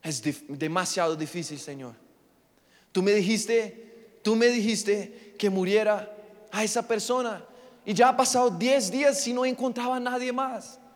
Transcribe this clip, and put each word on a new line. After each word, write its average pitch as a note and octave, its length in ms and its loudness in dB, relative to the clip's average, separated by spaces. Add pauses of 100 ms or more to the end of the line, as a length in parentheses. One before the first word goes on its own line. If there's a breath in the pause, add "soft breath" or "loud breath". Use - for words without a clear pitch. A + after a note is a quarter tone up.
"Es D#3 180 -6
dif-, D3 240 -6
demasiado D#3+ 680 -2
difícil, D#3 420 -8
Señor. C3 360 -14 (960 soft breath)
Tú F#3 120 0
me G3+ 100 4
dijiste, G#3+ 1080 -2
tú G#3+ 120 2
me A#3 120 4
dijiste G#3 920 0
que G3+ 120 2
muriera G3+ 600 0 (400)
a G#3+ 140 -2
esa A#3 240 -2
persona. A3+ 560 -2 (400 loud breath)
Y G#3+ 80 -4
ya A#3 160 8
ha B3+ 80 4
pasado B3 320 4
diez A3 420 2
días C#4 380 2
y A#3+ 40 -2
no B3 120 0
encontraba B3+ 520 -2
a B3 40 -4
nadie B3 320 -4
más." B3+ 480 -6 (160)